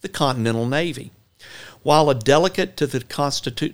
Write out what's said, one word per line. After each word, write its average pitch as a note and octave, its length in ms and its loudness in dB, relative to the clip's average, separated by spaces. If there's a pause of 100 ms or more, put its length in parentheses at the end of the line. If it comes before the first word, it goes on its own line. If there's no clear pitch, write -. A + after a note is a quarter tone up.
the - 80 -10
Continental A#2 560 0
Navy. D3+ 440 -4 (720)
While D3 280 4
a C3+ 40 2
delegate E3+ 640 0
to D3+ 100 0
the B2+ 140 -6
Constitu-, C#3+ 720 -6